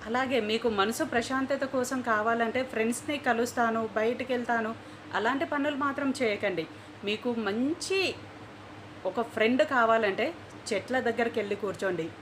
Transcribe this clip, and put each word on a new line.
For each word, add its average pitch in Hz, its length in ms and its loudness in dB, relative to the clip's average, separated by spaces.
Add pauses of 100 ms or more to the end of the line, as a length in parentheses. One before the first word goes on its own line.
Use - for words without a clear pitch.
అలాగే 247 340 2
మీకు 220 300 2
మనసు 214 340 2
ప్రశాంతత 269 600 0
కోసం 262 380 0
కావాలంటే, 226 640 2
ఫ్రెండ్స్ని 240 540 0
కలుస్తాను, 226 760 2
బయటికి 240 380 0
వెళ్తాను, 233 420 0 (380)
అలాంటి 247 320 2
పనులు 294 300 0
మాత్రం 269 380 0 (100)
చేయకండి. 196 440 0 (380)
మీకు 214 280 0
మంచి 254 840 0 (920)
ఒక 190 160 -2
ఫ్రెండ్ 226 420 4
కావాలంటే, 226 680 4 (400)
చెట్ల 240 260 0
దగ్గరికి 233 400 0
వెళ్ళి 202 160 -2
కూర్చోండి. 190 540 -2 (120)